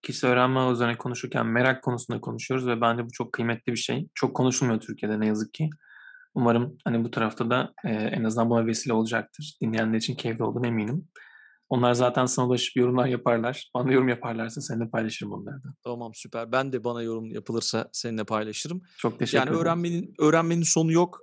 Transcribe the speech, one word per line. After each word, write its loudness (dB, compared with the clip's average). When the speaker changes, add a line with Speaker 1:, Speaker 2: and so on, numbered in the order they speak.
Speaker 1:
kişisel 0
öğrenme 4
ağı 4
üzerine 0
konuşurken -4
merak 2
konusunda -4
konuşuyoruz -4
ve 0
bence 2
bu -10
çok -8
kıymetli -4
bir -2
şey. -4
Çok -2
konuşulmuyor 2
Türkiye'de -4
ne 2
yazık -2
ki. -2
Umarım, 2
hani, 0
bu -4
tarafta -2
da, 0
e, -2
en -2
azından 2
buna 4
vesile -2
olacaktır. -2
Dinleyenler 0
için -4
keyifli -4
olduğuna -2
eminim. -2
Onlar 4
zaten 2
sana 0
ulaşıp 0
yorumlar 4
yaparlar. 0
Bana 2
yorum 6
yaparlarsa -4
seninle -4
paylaşırım -4
onları -10
da. -16
Speaker 2:
Tamam, -10
süper. -8
Ben 2
de -2
bana -2
yorum -4
yapılırsa -4
seninle -4
paylaşırım. -4
Speaker 1:
Çok -2
teşekkür 2
Speaker 2:
Yani, 2
Speaker 1:
ederim. 2
Speaker 2:
öğrenmenin, -2
öğrenmenin 4
sonu 4
yok. 4